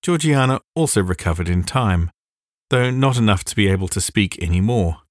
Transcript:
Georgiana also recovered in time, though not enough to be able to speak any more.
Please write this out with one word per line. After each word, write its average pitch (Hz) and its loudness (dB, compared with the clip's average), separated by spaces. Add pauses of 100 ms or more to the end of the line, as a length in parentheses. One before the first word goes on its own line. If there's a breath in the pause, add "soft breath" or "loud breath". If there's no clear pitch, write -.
Georgiana 147 0 (140)
also 143 0
recovered 87 -2
in 87 0
time, 92 0 (600)
though 127 2
not 131 2
enough 107 2
to - -6
be 101 2
able 95 0
to - -4
speak - -2
any 85 0
more. 98 0